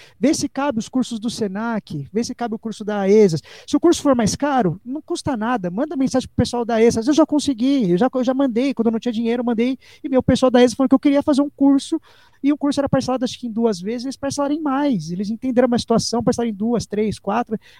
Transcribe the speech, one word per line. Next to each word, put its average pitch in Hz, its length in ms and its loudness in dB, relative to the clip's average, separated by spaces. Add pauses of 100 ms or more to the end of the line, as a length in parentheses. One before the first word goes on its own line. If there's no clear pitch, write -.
(180)
vê 262 140 2
se 285 160 -2
cabe 277 300 -4
os 220 100 -8
cursos 240 320 -4
do 226 80 -6
senac, 202 840 -6
vê 226 140 -2
se 247 100 -8
cabe 233 200 -6
o 226 40 -10
curso 220 260 -12
da 208 160 -4
aesas. 196 420 4 (240)
Se - 100 -2
o 277 40 2
curso 339 200 4
for 277 140 4
mais 226 200 0
caro, 240 480 0
não 269 200 -10
custa 311 340 -6
nada, 214 340 -2
manda 285 280 -4
mensagem 262 280 -2
pro - 100 -10
pessoal 240 280 -2
da 226 120 -2
aesas, 226 300 4
"Eu 294 60 2
já 302 140 6
consegui, 269 640 0
eu 180 80 4
já, 247 160 2
eu 254 100 0
já 254 80 0
mandei, 262 400 0
quando 226 140 -2
eu 226 60 2
não 226 60 -4
tinha 240 140 -4
dinheiro, 233 280 -2
eu 240 40 -6
mandei", 240 340 -2 (240)
e 302 60 -10
meu 262 140 2
pessoal 262 280 4
da 247 100 6
aesas 247 140 6
falou 269 140 0
que - 60 6
eu 262 40 4
queria 277 240 2
fazer 285 200 2
um 294 80 -2
curso, 277 500 2 (420)
e 269 80 2
o 294 60 0
curso 285 240 -2
era 277 80 -2
parcelado 254 360 0
acho - 140 -6
que - 80 -12
em 233 60 -8
duas 220 260 0
vezes, 226 280 -8
eles 269 100 -8
parcelaram 285 380 -4
em 320 80 -6
mais, 262 480 -2
eles 190 180 -6
entenderam 247 400 0
uma 240 100 0
situação, 226 460 -2
parcelaram 233 260 0
em 214 40 -8
duas, 214 320 -2
três, 208 320 -4
quatro, 220 400 -4 (220)